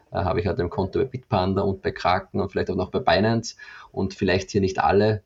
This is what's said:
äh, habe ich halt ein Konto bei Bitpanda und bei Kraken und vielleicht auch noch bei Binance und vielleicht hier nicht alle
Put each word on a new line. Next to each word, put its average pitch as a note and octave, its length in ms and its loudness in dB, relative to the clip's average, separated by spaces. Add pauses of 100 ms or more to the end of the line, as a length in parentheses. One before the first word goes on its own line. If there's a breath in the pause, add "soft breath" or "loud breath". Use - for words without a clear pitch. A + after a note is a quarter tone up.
(120 soft breath)
äh, - 40 -6
habe F#2 240 0
ich F#2+ 80 0
halt - 120 -2
ein F2 100 0
Konto - 300 -2
bei F2 60 2
Bitpanda F#2+ 560 0
und G2 200 -2
bei G2 100 -4
Kraken F#2 480 -2
und G2+ 120 -2
vielleicht - 200 -2
auch F#2 40 -2
noch F#2 140 -4
bei - 100 -2
Binance A2+ 580 2 (340 loud breath)
und F#2+ 220 -4
vielleicht F#2 380 0
hier G2+ 100 2
nicht D2+ 180 0
alle G2+ 460 4